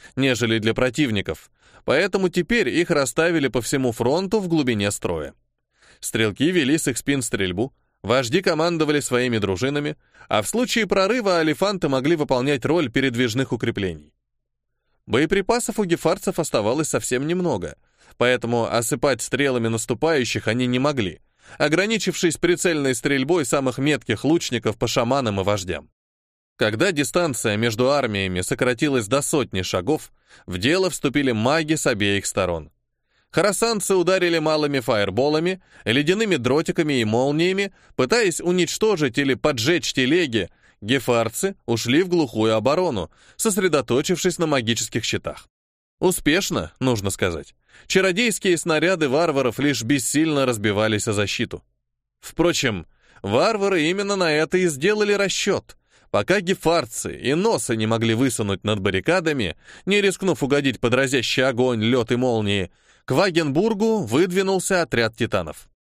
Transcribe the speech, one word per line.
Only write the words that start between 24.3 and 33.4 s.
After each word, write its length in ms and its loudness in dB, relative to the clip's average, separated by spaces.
по 100 -2
шаманам 520 0
и 40 -2
вождям. 460 -2
Когда 340 0
дистанция 640 -2
между 340 2
армиями 500 0
сократилась 640 0
до 160 0
сотни 400 -2
шагов, 480 -4
в 120 -6
дело 320 0
вступили 400 -2
маги 440 0
с 120 -4
обеих 400 0
сторон. 440 -4
Хорасанцы 640 0